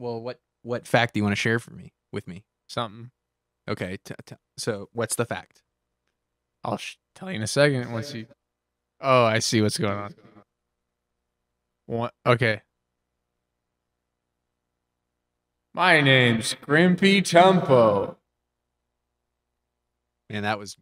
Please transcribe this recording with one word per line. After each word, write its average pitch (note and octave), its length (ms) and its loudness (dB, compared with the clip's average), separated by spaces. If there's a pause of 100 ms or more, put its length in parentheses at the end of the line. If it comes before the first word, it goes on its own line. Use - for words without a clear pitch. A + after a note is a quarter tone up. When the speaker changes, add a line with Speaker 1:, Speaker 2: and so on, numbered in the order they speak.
Speaker 1:
well, A#2+ 180 -10
what, A#2+ 200 -14 (240)
what A#2+ 240 -8
fact A#2 260 0
do G#2+ 60 -4
you G#2 40 0
wanna G2+ 120 0
share A#2 240 0
for - 120 -16
me, F#2 220 -20 (180)
with G2+ 160 -12
me? F2+ 160 -18 (240)
Speaker 2:
Something. A#2 440 -12 (580)
Speaker 1:
Okay, G2 340 -8
t-, - 120 -16 (100)
t-, - 100 -20 (220)
so G2+ 360 -8
what's A2+ 220 -4
the A#2 100 -4
fact? - 360 -12 (1000)
Speaker 2:
I'll - 140 -6
sh-, - 180 -16 (200)
tell F#3+ 140 -14
you F#3 80 -10
in A2 60 -6
a G#2 40 -6
second C3+ 440 0
once A2+ 220 -10
you, A2+ 120 -14 (760)
oh, B2+ 260 4
I A2 140 2
see A2+ 220 0
what's G#2 160 0
going G2+ 200 -4
on. G2+ 180 -14 (1700)
What? A#2+ 280 -6 (120)
Okay. A#2 360 0 (3000)
My E3 280 4
name's B2 540 2 (120)
Grimpy F3+ 540 4
Tumpo. C3+ 960 4 (2250)
Speaker 1:
Man, G#2+ 140 -8
that G#2 160 -2
was G2+ 220 -16